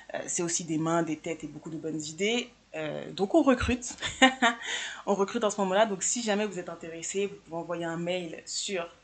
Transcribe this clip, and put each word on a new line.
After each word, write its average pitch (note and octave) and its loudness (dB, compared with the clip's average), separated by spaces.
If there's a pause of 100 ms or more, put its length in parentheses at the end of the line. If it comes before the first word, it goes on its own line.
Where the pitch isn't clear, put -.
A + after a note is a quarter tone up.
(160)
euh, - -6
c'est - -2
aussi E3+ 0
des D#3+ 0
mains, E3 4
des D#3+ -2
têtes D#3+ -6
et D3 -8
beaucoup D3 -14
de D3+ -8
bonnes D#3 -6
idées. G3+ 0 (260)
Euh, D3+ -6
donc F#3+ 0
on D#4 8
recrute. B3 4 (260)
<laughs> - 4
On G3+ 2
recrute G3 0
en G3+ 4
ce G#3 -2
moment-là. G3 4
Donc G3 -2
si - -2
jamais G#3+ 2
vous F#3 -10
êtes F3 -8
intéressé, E3 -4
vous G3 -14 (100)
pouvez D#3+ -8
envoyer E3+ -4
un E3 -4
mail F3 -4
sur F3 -4 (140)